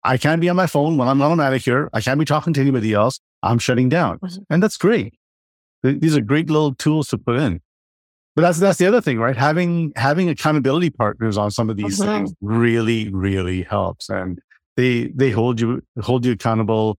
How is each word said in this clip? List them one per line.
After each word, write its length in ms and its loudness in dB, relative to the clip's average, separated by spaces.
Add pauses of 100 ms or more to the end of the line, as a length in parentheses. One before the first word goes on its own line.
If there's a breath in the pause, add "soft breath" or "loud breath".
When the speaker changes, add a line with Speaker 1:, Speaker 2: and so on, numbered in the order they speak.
Speaker 1:
"I 120 2
can't 240 0
be 80 2
on 60 0
my 140 2
phone 280 0
when 120 2
I'm 140 2
on 100 4
a 40 2
manicure. 560 0
I 80 -2
can't 200 0
be 40 2
talking 280 0
to 80 0
anybody 340 2
else. 240 2 (240)
I'm 160 2
shutting 300 2
down." 320 0
Speaker 2:
Mm-hmm. 280 -12
Speaker 1:
And 140 2
that's 140 -2
great. 380 0 (680)
Th-, 180 0
these 160 2
are 40 4
great 280 0
little 260 2
tools 340 -2
to 100 -4
put 180 -2
in. 240 -2 (760)
But 60 4
that's, 180 2
that's 180 2
the 80 4
other 140 4
thing, 180 -2
right? 180 0
Having, 600 0
having 320 0
accountability 600 0
partners 460 -2
on 140 0
some 180 -2
of 80 -4
these 220 -4
Speaker 2:
Mm-hmm. 120 0
Speaker 1:
things 300 -4
really, 720 0
really 520 -2
helps. 440 -6
And 300 -6 (380 soft breath)
they, 320 0
they 240 0
hold 280 0
you, 220 -2 (180)
hold 240 -2
you 80 2
accountable. 680 0